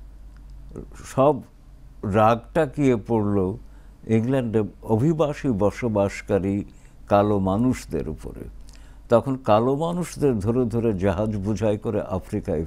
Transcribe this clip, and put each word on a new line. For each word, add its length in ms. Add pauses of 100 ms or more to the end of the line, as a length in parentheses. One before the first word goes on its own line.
(1040)
সব 340 (640)
রাগটা 640
গিয়ে 300 (120)
পড়ল 460 (540)
ইংল্যান্ডে 560 (200)
অভিবাসী 680
বসবাসকারী 1120 (440)
কালো 320
মানুষদের 720
উপরে। 320 (680)
তখন 260
কালো 400
মানুষদের 640
ধরে 260
ধরে 280
জাহাজ 420
বোঝাই 420
করে 240
আফ্রিকায় 640